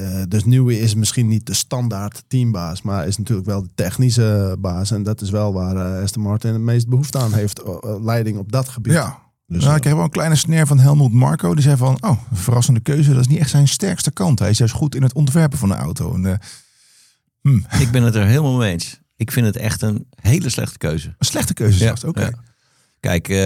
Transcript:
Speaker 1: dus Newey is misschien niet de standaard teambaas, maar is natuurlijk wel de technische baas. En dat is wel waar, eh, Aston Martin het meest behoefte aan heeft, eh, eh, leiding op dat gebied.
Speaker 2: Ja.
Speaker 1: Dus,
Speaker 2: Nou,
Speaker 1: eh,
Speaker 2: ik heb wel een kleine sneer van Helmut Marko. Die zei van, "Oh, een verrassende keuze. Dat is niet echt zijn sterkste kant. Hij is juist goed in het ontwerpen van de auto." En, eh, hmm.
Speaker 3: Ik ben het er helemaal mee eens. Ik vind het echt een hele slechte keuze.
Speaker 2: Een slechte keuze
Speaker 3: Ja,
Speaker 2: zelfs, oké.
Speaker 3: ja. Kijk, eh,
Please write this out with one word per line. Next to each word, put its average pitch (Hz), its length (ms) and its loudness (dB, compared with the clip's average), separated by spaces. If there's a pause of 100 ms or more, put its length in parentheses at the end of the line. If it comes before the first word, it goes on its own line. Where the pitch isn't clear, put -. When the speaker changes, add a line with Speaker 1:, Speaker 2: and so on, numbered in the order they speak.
(280)
Speaker 1:
dus 104 180 0
Newey 123 300 4
is 107 200 0
misschien 110 320 0
niet 110 180 0
de 98 80 -6
standaard 107 720 -6
teambaas, 101 540 -2
maar 98 260 -4
is 95 100 -2
natuurlijk 98 300 -4
wel 101 140 -2
de 87 140 -10
technische 107 840 0
baas. 95 320 -4
En 104 120 -2
dat 107 180 -4
is 98 80 -6
wel 104 240 -2
waar, 92 220 -4 (200)
eh, 95 80 -6
Aston 104 200 -4
Martin 107 300 -2
het 113 80 -4
meest 117 260 0
behoefte 135 300 0
aan 113 160 -2
heeft, 104 280 -2
eh, 95 200 -10
eh, 107 220 -8
leiding 110 340 -2
op 95 140 -10
dat 131 180 -2
gebied. 117 240 -2
Speaker 2:
Ja. - 340 -2 (200)
Speaker 1:
Dus, 85 120 -4
Speaker 2:
Nou, 135 120 4
Speaker 1:
eh, 156 60 4
Speaker 2:
ik 143 60 0
heb 143 100 2
wel 165 100 2
een 165 60 0
kleine 160 260 0
sneer 160 320 2
van 139 120 6
Helmut 139 320 6
Marko. 151 420 2
Die 147 100 2
zei 143 140 4
van, 131 240 0
"Oh, 151 180 2 (120)
een 95 60 -2
verrassende 117 420 2
keuze. 143 320 2
Dat 127 80 4
is 123 80 4
niet 156 120 2
echt 156 100 0
zijn 143 180 4
sterkste - 440 -2
kant. - 280 0
Hij 98 100 2
is 107 80 2
juist 113 160 2
goed 147 220 -4
in 135 80 0
het 127 100 2
ontwerpen 147 440 2
van 98 120 0
de 95 60 0
auto." 82 380 -4
En, 92 120 0
eh, 95 80 0 (1080)
hmm. 131 240 2 (140)
Speaker 3:
Ik 123 120 0
ben 123 120 2
het 113 120 2
er 104 100 2
helemaal 131 320 2
mee 110 140 0
eens. - 280 -8 (160)
Ik 113 160 -4
vind 120 140 0
het 101 120 0
echt 104 240 -4
een 107 240 -4 (160)
hele 131 280 0
slechte - 280 -6
keuze. 80 300 -6
Speaker 2:
Een - 180 -6
slechte - 280 -2
keuze 107 260 2
Speaker 3:
Ja, 110 60 2
Speaker 2:
zelfs, - 180 -2
oké. 127 180 -4
Speaker 3:
ja. 110 100 -2 (680)
Kijk, 85 300 -2
eh, 95 160 0